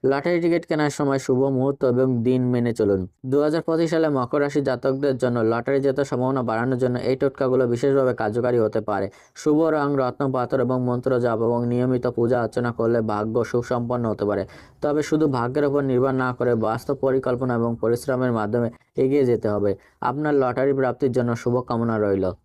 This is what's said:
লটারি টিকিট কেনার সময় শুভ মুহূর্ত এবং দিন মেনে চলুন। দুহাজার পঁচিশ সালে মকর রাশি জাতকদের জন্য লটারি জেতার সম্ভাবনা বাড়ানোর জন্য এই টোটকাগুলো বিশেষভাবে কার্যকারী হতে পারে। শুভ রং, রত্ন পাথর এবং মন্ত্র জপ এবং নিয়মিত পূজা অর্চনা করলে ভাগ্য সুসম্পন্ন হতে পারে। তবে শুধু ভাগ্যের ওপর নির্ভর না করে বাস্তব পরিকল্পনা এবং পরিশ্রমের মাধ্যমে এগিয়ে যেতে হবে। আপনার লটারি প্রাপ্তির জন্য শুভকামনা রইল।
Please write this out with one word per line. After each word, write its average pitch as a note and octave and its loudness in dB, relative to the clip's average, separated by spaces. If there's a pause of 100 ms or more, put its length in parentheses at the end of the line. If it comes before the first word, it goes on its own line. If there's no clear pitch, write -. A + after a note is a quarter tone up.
লটারি C#3+ 0
টিকিট E3+ 0
কেনার D3+ 0
সময় C#3 0
শুভ C3 2
মুহূর্ত C#3 0
এবং B2+ 2
দিন B2+ 2
মেনে A#2+ 0
চলুন। G2 2 (180)
দুহাজার D3+ 2
পঁচিশ D#3+ 0
সালে D#3+ 2
মকর C#3 0
রাশি C#3+ 0
জাতকদের C3+ 0
জন্য A#2+ 0
লটারি A#2 0
জেতার C#3 0
সম্ভাবনা B2+ -2
বাড়ানোর A#2 0
জন্য B2 0
এই B2+ 0
টোটকাগুলো C3 0
বিশেষভাবে B2+ 2
কার্যকারী A#2 0
হতে A2 0
পারে। G2 -4 (260)
শুভ D3+ 2
রং, D3 0
রত্ন C3 -2
পাথর B2+ -2
এবং B2+ 0
মন্ত্র B2 0
জপ A#2 0
এবং A#2+ 0
নিয়মিত B2 0
পূজা A#2+ 0
অর্চনা A#2+ -2
করলে A#2 0
ভাগ্য A2 -2
সুসম্পন্ন A#2+ -2
হতে G#2+ -2
পারে। G2+ 0 (360)
তবে D3 0
শুধু D#3 0
ভাগ্যের C3 0
ওপর C#3+ 0
নির্ভর C3 2
না B2+ -2
করে B2 0
বাস্তব A2+ -2
পরিকল্পনা C3 -2
এবং A#2 -2
পরিশ্রমের B2 0
মাধ্যমে A2+ -2 (260)
এগিয়ে C3+ 2
যেতে A#2 0
হবে। G2+ 0 (260)
আপনার D3 -2
লটারি C3 0
প্রাপ্তির C3 0
জন্য A#2+ 0
শুভকামনা A#2 -2
রইল। G2 0 (140)